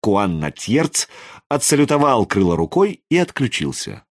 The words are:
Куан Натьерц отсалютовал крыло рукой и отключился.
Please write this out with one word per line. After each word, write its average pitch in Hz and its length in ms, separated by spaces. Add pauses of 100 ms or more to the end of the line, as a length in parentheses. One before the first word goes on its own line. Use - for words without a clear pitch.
Куан 98 380
Натьерц 110 680 (400)
отсалютовал 143 760
крыло 90 300
рукой 175 540
и 165 80
отключился. 113 960